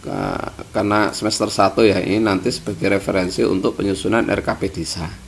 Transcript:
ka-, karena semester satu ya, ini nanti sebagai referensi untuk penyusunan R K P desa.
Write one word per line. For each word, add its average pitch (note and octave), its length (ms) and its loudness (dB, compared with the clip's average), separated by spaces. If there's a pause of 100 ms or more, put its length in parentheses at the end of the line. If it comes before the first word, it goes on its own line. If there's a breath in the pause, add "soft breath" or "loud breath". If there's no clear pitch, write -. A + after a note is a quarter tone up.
ka-, - 480 -4 (240)
karena G#2 400 2
semester G#2+ 320 0
satu G2 400 2
ya, F#2+ 160 4
ini G2 160 2
nanti G#2+ 320 2
sebagai G2 480 0
referensi F#2 480 -2
untuk G2 320 0
penyusunan G2+ 480 0
R - 160 0
K - 60 -4 (100)
P - 80 -2
desa. E2+ 400 -6 (200)